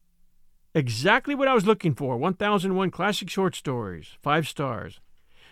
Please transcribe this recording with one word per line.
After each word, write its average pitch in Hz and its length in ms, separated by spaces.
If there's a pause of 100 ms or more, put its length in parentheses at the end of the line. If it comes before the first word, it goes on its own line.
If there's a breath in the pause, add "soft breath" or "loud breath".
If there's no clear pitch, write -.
(760)
Exactly 156 600
what 269 140
I 262 60
was 196 120
looking 208 280
for. 131 240
One 180 160
thousand 196 400
one 185 160
Classic 196 400
Short 190 240
Stories, 104 680
five 147 240
stars. 120 540 (520 soft breath)